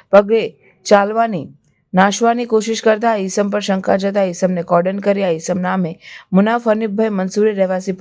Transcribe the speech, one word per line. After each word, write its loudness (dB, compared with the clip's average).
પગે 6
ચાલવાની, 2
નાશવાની 2
કોશિશ -2
કરતા 2
ઈસમ -2
પર -2
શંકા 0
જતા -2
ઈસમને -2
કોર્ડન 0
કરી 0
આ 0
ઈસમ -6
નામે -2
મુનાફ 2
હનીફભાઈ -2
મંસૂરી -2
રહેવાસી -2